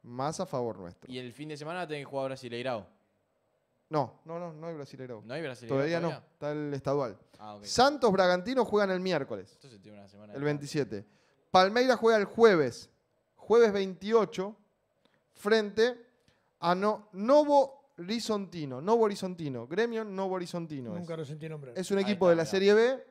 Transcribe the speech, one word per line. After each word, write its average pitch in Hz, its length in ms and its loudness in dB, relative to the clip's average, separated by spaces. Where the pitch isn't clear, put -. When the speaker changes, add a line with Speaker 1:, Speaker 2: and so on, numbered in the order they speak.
Speaker 1:
Más 131 380 -8
a 185 60 -6
favor 120 320 -6
nuestro. 92 320 -18
Speaker 2:
Y 127 80 -12
el 123 140 -14
fin 147 180 -14
de 151 60 -12
semana 165 300 -10
tiene 147 160 -10
que - 40 -12
jugar 135 200 -6
Brasileirao. 120 580 -8
Speaker 1:
No, 143 340 -4
no, 165 160 -12
no, 170 120 -12
no 156 140 -16
hay 165 80 -10
Brasileirao. 131 500 -14
Speaker 2:
¿No 117 100 -12
hay 160 80 -8
Brasileirao 120 360 -6
Speaker 1:
Todavía 165 220 0
no, 170 80 -4
Speaker 2:
todavía? 143 240 -10
Speaker 1:
está 147 200 -10
el 147 220 -6
estadual. 135 420 -4
Speaker 2:
Ah, 107 160 -16
ok. 104 100 -20
Speaker 1:
Santos 254 480 2
Bragantino 190 520 2
juegan 208 260 0
el 185 100 -2
miércoles, 135 540 -4
Speaker 2:
Entonces 120 260 -20
tiene 104 180 -20
una 101 100 -20
semana 104 260 -20
Speaker 1:
el 139 60 -10
Speaker 2:
de 143 40 -6
Speaker 1:
veintisiete. 143 600 -4
Palmeiras 220 480 4
juega 226 200 4
el 196 80 2
jueves, 180 640 4
jueves 226 380 4
veintiocho, 196 840 -2
frente 220 720 0
a 170 140 2
no-, 208 380 -2
Novo 277 640 4
Risontino, 175 840 -6
Novo 220 240 2
Horizontino, 170 600 -4
Gremio 220 380 -4
Novo 190 320 -6
Horizontino 165 580 -8
es. 170 60 -8
Speaker 3:
Nunca 165 160 -10
lo 160 80 -10
sentí 151 240 -12
nombrar. 143 280 -14
Speaker 1:
Es 185 140 -6
un 196 80 2
Speaker 2:
Ahí 196 60 0
Speaker 1:
equipo 196 220 2
Speaker 2:
está, 175 40 8
Speaker 1:
de 170 60 8
la 165 60 0
Speaker 2:
mirá. 156 80 -2
Speaker 1:
Serie 196 240 6
B. 240 360 4